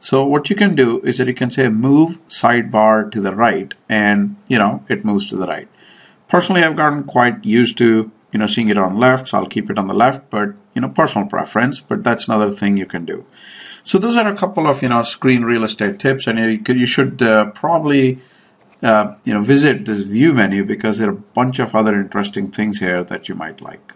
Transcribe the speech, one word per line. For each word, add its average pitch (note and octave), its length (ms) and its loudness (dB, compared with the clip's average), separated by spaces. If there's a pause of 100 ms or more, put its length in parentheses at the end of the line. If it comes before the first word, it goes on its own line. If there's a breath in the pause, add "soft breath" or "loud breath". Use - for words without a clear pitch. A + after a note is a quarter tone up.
So C3+ 240 2
what C#3+ 240 0
you G3+ 80 0
can F#3+ 180 2
do A#2+ 280 2
is B2+ 160 -2
that B2+ 100 0
you B2+ 60 -2
can B2+ 160 -2
say, B2+ 180 0
"Move C#3 500 4 (100)
sidebar A2 800 2
to A2 100 -6
the G2 140 -2
right," G2+ 400 0 (160)
and, G#2 460 2 (120)
you C3 80 0
know, G#2 320 0
it G#2+ 160 -4
moves G2+ 240 -2
to - 80 -8
the F#2 100 -4
right. D#2+ 220 -10 (600 soft breath)
Personally, F3+ 360 0
I've D#3 120 -2
gotten D3 280 0
quite A#2+ 400 0
used A#2 320 2
to, A2+ 340 2 (220)
you G#2+ 60 -2
know, G#2+ 80 0
seeing G#2+ 240 0
it G#2 80 2
on F#2+ 160 0
the G#2 60 0
left, B2+ 280 2
so - 80 -4
I'll F#2 100 0
keep - 240 -6
it G2+ 60 -2
on G2 100 -2
the G2 60 -6
left, B2 380 0
but, G#2 240 -4 (200)
you A#2+ 60 -4
know, C3 80 -4
personal - 380 -2
preference, - 540 -4
but G#2+ 220 -6
that's A#2 240 -2
another G#2+ 240 0
thing G2+ 280 -2
you F#2+ 80 -4
can E2+ 180 -10
do. D#2+ 220 -10 (580 loud breath)
So - 140 0
those A#3 180 0
are A3+ 100 2
a G3+ 100 -4
couple F#3 300 -2
of, C#3 140 0
you C3 80 -2
know, A#2+ 140 0
screen B2 420 0
real A#2 180 0
estate G#2 360 -4
tips, C3+ 280 -2
and A2+ 120 -2
you A2+ 200 0
could, B2+ 220 0
you B2 60 2
should, C3 340 -2
uh, A2 300 4
probably, C#3+ 680 0 (640 loud breath)
uh, G#2+ 300 2 (120)
you A#2 100 -2
know, G#2 80 0
visit C#3 420 2
this G#2 200 -4
view A#2+ 280 2
menu G2 320 2
because G#2 320 -4
there G#2+ 140 -2
are - 20 -4
a - 220 -10
bunch C3 240 0
of A#2+ 160 -4
other G#2+ 200 2
interesting G2 560 -4
things G#2+ 280 -4
here F2+ 260 -2
that - 240 -12
you F#2 60 -8
might D#2+ 260 -12
like. - 360 -20